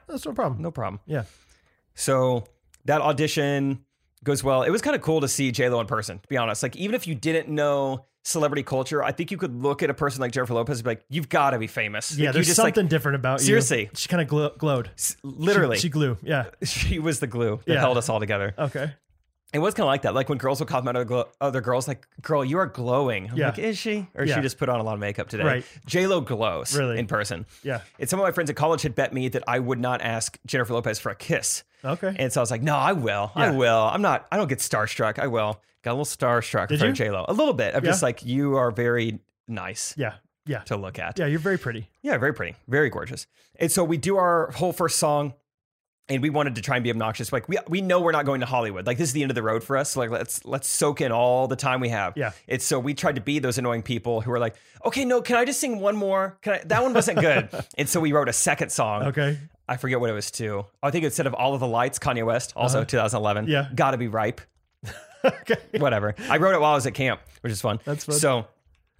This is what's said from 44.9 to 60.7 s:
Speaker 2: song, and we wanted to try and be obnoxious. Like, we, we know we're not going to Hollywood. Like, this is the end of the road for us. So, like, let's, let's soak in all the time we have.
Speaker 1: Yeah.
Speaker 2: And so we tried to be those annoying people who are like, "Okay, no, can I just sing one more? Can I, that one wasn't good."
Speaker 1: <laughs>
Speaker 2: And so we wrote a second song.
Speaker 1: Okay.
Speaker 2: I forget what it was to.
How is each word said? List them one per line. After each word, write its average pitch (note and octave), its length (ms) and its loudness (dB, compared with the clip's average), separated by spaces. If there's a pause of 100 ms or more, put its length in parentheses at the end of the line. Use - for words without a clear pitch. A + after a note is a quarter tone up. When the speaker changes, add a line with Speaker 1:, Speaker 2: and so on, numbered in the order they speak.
Speaker 2:
song, D3 340 2 (760)
and C3+ 140 0
we D#3 80 4
wanted C#3+ 240 0
to A2 60 -6
try C3+ 140 -2
and B2 80 0
be A#2+ 60 0
obnoxious. A2 420 -2
Like, B2+ 160 -2
we, F#3 100 -2 (120)
we F3+ 120 0
know F3+ 200 2
we're E3+ 100 2
not D3 140 2
going C3+ 160 0
to A#2+ 40 -2
Hollywood. A2 420 -2
Like, B2 100 0
this E3 120 0
is B2 40 -2
the D3 80 0
end C3+ 100 0
of A#2+ 40 0
the A#2 80 -2
road A2 200 0
for C#3 140 -2
us. C3 140 -2
So, C3+ 100 -4
like, A#2 80 -2
let's, A2 340 -6
let's B2 240 -6
soak D3 340 0
in C3 120 0
all B2 340 4
the C3 80 -2
time B2+ 260 0
we A#2+ 80 0
have. G2+ 280 -2
Speaker 1:
Yeah. B2 140 -2 (180)
Speaker 2:
And B2 120 -2
so D3 180 0
we C#3+ 160 -2
tried D3+ 200 0
to A2 60 -6
be C#3+ 180 -2
those B2+ 200 0
annoying A#2+ 240 -2
people A#2 380 -2
who A#2 120 -4
are A#2+ 60 2
like, A#2 160 -2 (300)
"Okay, C4 200 0
no, B3 160 4
can A#3+ 160 2
I B3 80 4
just C#4 160 -2
sing A#3+ 180 -2
one G3+ 160 2
more? F#3+ 460 0
Can G#3 140 0
I, - 100 -4
that G#3 180 4
one B3+ 100 2
wasn't - 280 4
good." C3 260 4 (160)
Speaker 1:
<laughs> - 140 -18
Speaker 2:
And C#3 100 0
so E3+ 140 2
we D#3 100 2
wrote C#3 160 4
a A#2 60 0
second - 380 0
song. G#2+ 320 0
Speaker 1:
Okay. C#3+ 340 0 (300)
Speaker 2:
I B2+ 100 -2
forget B2+ 240 0
what A#2 80 2
it A2 40 0
was G#2 180 -4
to. G#2 340 -4 (180)